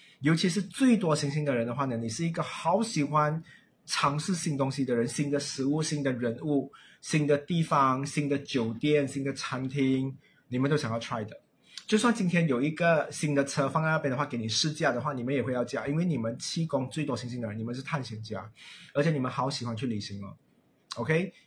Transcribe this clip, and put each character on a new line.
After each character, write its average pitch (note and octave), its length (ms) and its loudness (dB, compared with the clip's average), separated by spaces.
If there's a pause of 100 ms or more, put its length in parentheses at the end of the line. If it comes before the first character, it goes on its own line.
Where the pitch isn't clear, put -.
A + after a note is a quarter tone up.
(180)
尤 D3+ 160 4
其 E3 140 2
是 F3 120 -2
最 A#3+ 360 2
多 E3 180 2
星 D3 160 0
星 D3+ 140 0
的 C#3 100 2
人 A#2 100 2
的 A#2+ 80 -4
话 C#3 120 -2
呢， C3 120 -2
你 A#2 120 -2
是 C3+ 160 -4
一 E3 80 0
个 E3 100 -2
好 F3 400 0
喜 D#3+ 220 0
欢 D3+ 360 2 (460)
尝 D3 320 0
试 F3+ 160 -2
新 D#3+ 240 -2
东 C3+ 100 2
西 C#3 160 -2
的 B2 120 0
人， A#2 100 2
新 C#3+ 240 -2
的 C#3 80 2
食 C3+ 280 -4
物、 D3 140 2
新 D3+ 220 -2
的 C3+ 100 2
人 A#2 280 -2
物、 D3 320 0 (280)
新 D3+ 280 0
的 C#3+ 100 6
地 E3 240 0
方、 C#3 420 4
新 C#3+ 240 -2
的 C#3 80 2
酒 A#2+ 380 -2
店、 D3 320 4
新 C3+ 160 -4
的 C3+ 100 -2
餐 C3 360 -4
厅， C3 500 0 (300)
你 B2 100 -2
们 C3+ 100 2
都 D#3 80 4
想 A#2+ 140 0
要 A#2 80 -2
try A#2 260 -6
的。 - 160 -12 (460)
就 G#3+ 100 4
算 A#3 160 6
今 G#3 160 2
天 E3 200 4
有 B2 120 2
一 D3+ 120 0
个 E3 400 4
新 D3 240 0
的 C#3 80 4
车 C#3 240 0
放 D#3 160 0
在 D#3+ 40 2
那 D#3+ 120 2
边 D3 100 0
的 B2+ 60 -2
话， C#3+ 100 0
给 B2+ 100 -6
你 A2+ 120 -4
试 D3 240 0
驾 D3+ 180 2
的 A#2+ 100 0
话， D3 120 -4
你 B2+ 100 -6
们 B2+ 100 -2
也 C#3 80 2
会 A#2+ 120 -2
要 B2 120 0
驾， A#2+ 220 -4
因 C#3+ 80 0
为 E3 100 2
你 D#3+ 140 0
们 A#2 220 -2
气 - 260 -4
功 C3 240 -2
最 D#3 140 -4
多 B2+ 120 -2
星 A#2+ 140 -6
星 A#2+ 100 -8
的 A2+ 60 -4
人， G#2 100 -6
你 A2+ 60 -6
们 A#2 100 -6
是 B2+ 80 -8
探 C3+ 220 -4
险 A2 180 -10
家， G#2 300 -8 (440)
而 C#3+ 60 2
且 D#3+ 120 4
你 C#3+ 80 0
们 B2+ 100 -2
好 B2+ 180 -2
喜 C3 160 -6
欢 A#2 120 -4
去 A#2+ 100 -4
旅 A2 140 -2
行 G2+ 240 -10
哦。 G2 120 -14 (600)
OK， D#3+ 360 0 (140)